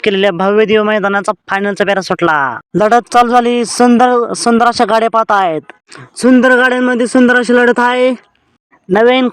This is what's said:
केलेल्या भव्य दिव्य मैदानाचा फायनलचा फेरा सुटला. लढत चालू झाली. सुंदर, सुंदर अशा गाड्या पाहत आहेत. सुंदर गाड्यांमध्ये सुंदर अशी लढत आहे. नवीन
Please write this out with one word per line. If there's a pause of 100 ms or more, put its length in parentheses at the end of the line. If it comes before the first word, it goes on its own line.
केलेल्या
भव्य
दिव्य
मैदानाचा (160)
फायनलचा
फेरा
सुटला. (160)
लढत
चालू
झाली.
सुंदर,
सुंदर
अशा
गाड्या
पाहत
आहेत. (540)
सुंदर
गाड्यांमध्ये
सुंदर
अशी
लढत
आहे. (760)
नवीन